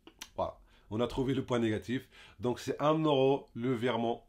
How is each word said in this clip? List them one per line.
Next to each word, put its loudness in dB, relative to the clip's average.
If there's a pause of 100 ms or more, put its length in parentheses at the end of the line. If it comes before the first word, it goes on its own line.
(360)
Voilà. -6 (320)
On -4
a 2
trouvé -2
le -2
point -2
négatif. -2 (320)
Donc, -2
c'est -6
un 2
euro 4
le -2
virement 0